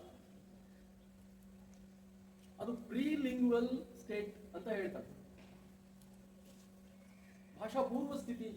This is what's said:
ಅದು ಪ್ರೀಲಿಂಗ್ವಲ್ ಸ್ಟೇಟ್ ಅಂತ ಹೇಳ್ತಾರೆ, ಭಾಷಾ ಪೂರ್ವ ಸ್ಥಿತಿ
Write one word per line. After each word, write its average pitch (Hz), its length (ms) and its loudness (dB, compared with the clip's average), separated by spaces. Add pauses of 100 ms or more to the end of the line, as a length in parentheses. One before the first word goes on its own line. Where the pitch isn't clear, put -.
(2500)
ಅದು 240 140 0
ಪ್ರೀಲಿಂಗ್ವಲ್ 254 1200 4
ಸ್ಟೇಟ್ - 580 -4
ಅಂತ 214 120 -4
ಹೇಳ್ತಾರೆ, 196 380 0 (2500)
ಭಾಷಾ 220 240 4
ಪೂರ್ವ 277 340 2
ಸ್ಥಿತಿ 233 400 -2